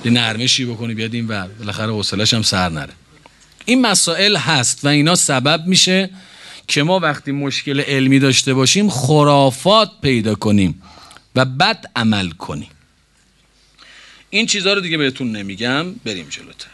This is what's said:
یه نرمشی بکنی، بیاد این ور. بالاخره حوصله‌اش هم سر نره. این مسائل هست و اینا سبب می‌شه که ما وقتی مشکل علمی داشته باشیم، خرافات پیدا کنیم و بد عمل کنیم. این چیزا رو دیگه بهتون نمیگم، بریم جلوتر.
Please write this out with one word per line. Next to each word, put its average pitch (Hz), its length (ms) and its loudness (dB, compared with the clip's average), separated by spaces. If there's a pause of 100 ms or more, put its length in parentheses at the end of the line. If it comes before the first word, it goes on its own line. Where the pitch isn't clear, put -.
یه 117 60 0
نرمشی 120 540 0
بکنی، 117 300 -8
بیاد 110 200 -6
این 117 140 -6
ور. 98 200 -6 (100)
بالاخره 110 340 -6
حوصله‌اش 104 420 -2
هم 110 80 -2
سر 92 260 0
نره. 73 240 -10 (720)
این 254 160 2
مسائل 196 560 0
هست 143 480 0
و 143 40 2
اینا 147 260 4
سبب 151 520 0
می‌شه 185 440 2 (580)
که 147 140 0
ما 185 160 2
وقتی 147 340 -2
مشکل 139 480 -4
علمی 135 380 2
داشته 135 360 2
باشیم، 180 360 2
خرافات 147 1000 4 (120)
پیدا 110 320 0
کنیم 101 480 2 (540)
و 131 80 4
بد 156 400 -2 (120)
عمل 107 340 0
کنیم. 78 400 -12 (1600)
این 214 160 0
چیزا 196 260 0
رو 202 80 0
دیگه 165 180 -4
بهتون 131 380 -2
نمیگم، 113 500 -4 (180)
بریم 92 260 -8
جلوتر. - 440 -18